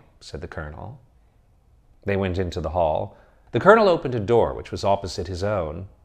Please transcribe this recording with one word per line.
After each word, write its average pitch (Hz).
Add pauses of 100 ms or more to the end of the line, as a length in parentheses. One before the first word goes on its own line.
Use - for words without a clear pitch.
(200)
said -
the 90
colonel. 82 (1040)
They 101
went 95
into 92
the 80
hall. 85 (360)
The 123
colonel 208
opened 156
a 120
door 101
which 60
was 98
opposite 98
his 90
own. 95 (160)